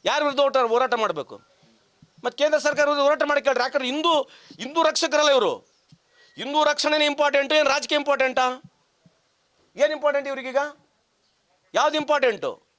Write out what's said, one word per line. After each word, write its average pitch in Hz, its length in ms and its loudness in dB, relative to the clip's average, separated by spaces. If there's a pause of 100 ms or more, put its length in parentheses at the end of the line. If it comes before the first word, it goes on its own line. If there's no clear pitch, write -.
ಯಾರ 277 180 0
ವಿರುದ್ಧ 277 180 -2
ಹೋರಾಟ, 277 160 2
ಹೋರಾಟ 247 380 2
ಮಾಡ್ಬೇಕು? 170 460 -4 (840)
ಮತ್ತು - 120 -6
ಕೇಂದ್ರ 302 220 2
ಸರ್ಕಾರ 294 260 0
ವಿರುದ್ಧ 285 180 0
ಹೋರಾಟ 294 200 2
ಮಾಡಿ 294 200 0
ಕೇಳ್ರಿ. 247 200 2
ಯಾಕಂದ್ರೆ 262 280 -2
ಹಿಂದೂ, 311 320 2 (380)
ಹಿಂದೂ 294 220 -2
ರಕ್ಷಕರಲ್ಲ 302 480 2
ಇವರು. 208 240 2 (800)
ಹಿಂದೂ 285 280 -2
ರಕ್ಷಣೆನೇ 302 420 0
ಇಂಪಾರ್ಟೆಂಟು, 285 480 0
ಏನು 302 140 2
ರಾಜಕೀಯ 294 300 0
ಇಂಪಾರ್ಟೆಂಟಾ? 262 640 -2 (1120)
ಏನು 294 160 0
ಇಂಪಾರ್ಟೆಂಟ್ 277 360 -2
ಇವ್ರಿಗೀಗ? 262 280 -8 (1160)
ಯಾವ್ದು 302 240 0
ಇಂಪಾರ್ಟೆಂಟು? 269 800 -2